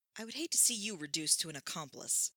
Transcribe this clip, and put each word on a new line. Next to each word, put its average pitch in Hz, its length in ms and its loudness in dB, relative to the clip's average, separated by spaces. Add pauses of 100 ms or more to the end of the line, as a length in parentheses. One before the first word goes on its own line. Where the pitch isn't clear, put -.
(180)
I 214 60 -6
would 226 120 -10
hate 320 160 -6
to - 60 0
see - 160 6
you 214 220 -2
reduced 151 460 2
to 170 80 -2
an 151 60 -6
accomplice. 135 800 -2